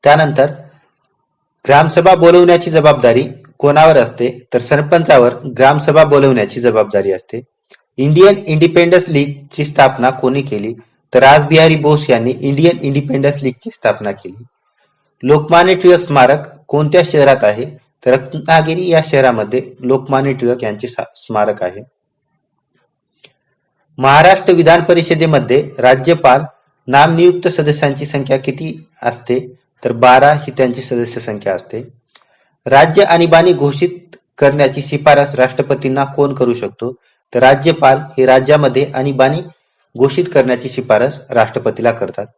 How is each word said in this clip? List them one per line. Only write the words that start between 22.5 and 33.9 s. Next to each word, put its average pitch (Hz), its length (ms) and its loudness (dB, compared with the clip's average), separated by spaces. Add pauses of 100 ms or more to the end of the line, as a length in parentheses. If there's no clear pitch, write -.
महाराष्ट्र 160 560 4
विधान 165 280 4
परिषदेमध्ये 156 960 0
राज्यपाल 131 640 2 (460)
नामनियुक्त 170 600 2
सदस्यांची 147 580 -4
संख्या 135 320 -4
किती 139 500 -10 (160)
असते, 123 520 -6 (280)
तर 120 80 -4
बारा 127 420 4
ही 147 180 -6
त्यांची 123 300 -4
सदस्य 120 380 -8
संख्या 104 340 -8
असते. 110 280 -12 (840)
राज्य 160 380 4
आणीबाणी 170 500 2
घोषित 143 600 -6 (220)